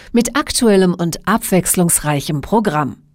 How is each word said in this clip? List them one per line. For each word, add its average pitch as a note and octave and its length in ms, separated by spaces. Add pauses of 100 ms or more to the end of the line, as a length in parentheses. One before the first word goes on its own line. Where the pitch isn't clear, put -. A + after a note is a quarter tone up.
(120)
mit A#3+ 240
aktuellem G3+ 580
und E3+ 320
abwechslungsreichem E3+ 1160
Programm. D3+ 560 (180)